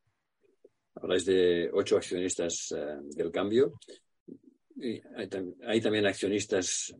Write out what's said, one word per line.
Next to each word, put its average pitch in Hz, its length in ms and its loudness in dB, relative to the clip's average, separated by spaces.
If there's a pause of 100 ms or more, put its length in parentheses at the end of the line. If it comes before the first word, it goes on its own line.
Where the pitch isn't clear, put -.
(960)
Habláis 90 320 0
de 90 460 4
ocho 98 240 2
accionistas, 90 800 -2
eh, 76 200 -6 (200)
del 82 160 -2
cambio. 101 400 2 (1040)
Y 123 260 -6 (140)
hay 107 100 -6
tam-, 92 280 -6 (120)
hay 113 140 2
también 107 260 2
accionistas 98 920 0